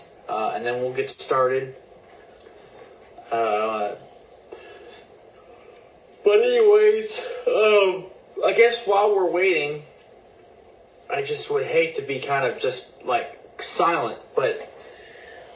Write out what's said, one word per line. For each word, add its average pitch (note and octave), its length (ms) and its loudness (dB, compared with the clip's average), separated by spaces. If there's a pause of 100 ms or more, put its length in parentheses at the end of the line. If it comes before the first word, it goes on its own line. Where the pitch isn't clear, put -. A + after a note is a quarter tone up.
(280)
uh, A2 260 -4
and A2+ 120 -8
then B2 160 -4
we'll B2+ 100 -2
get C3 160 -4
started. C3 640 -2 (1600)
Uh, G#2+ 640 -2 (2250)
but G#3 200 4
anyways, G#3+ 840 4 (220)
um, F#3+ 580 2 (400)
I - 100 2
guess A#3 320 2
while G3+ 300 2
we're F3+ 140 0
waiting, D#3 520 -2 (1300)
I C#3 140 -4
just D3 280 -6
would C3+ 140 0
hate D#3+ 300 0
to C#3 80 -4
be C3+ 180 -6
kind C3 320 -2
of - 60 -12
just, - 440 -6
like, - 600 -6
silent, E3 560 0 (160)
but, - 260 0 (960)